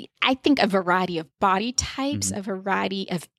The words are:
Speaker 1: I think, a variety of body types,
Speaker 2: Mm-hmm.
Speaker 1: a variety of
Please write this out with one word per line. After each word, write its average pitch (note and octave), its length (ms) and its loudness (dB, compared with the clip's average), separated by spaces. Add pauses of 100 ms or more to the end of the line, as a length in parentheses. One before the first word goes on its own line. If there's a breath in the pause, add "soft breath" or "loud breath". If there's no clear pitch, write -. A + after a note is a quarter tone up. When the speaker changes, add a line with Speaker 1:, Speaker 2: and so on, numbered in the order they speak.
(220)
Speaker 1:
I C4 120 4
think, C#4 260 2
a G3 80 6
variety F3+ 520 2
of D#3+ 80 -6 (120)
body G3+ 340 2
types, C#4 580 -2
Speaker 2:
Mm-hmm. G3+ 80 -6
Speaker 1:
a - 20 -6
variety F#3+ 680 -4
of F3 160 -4 (120)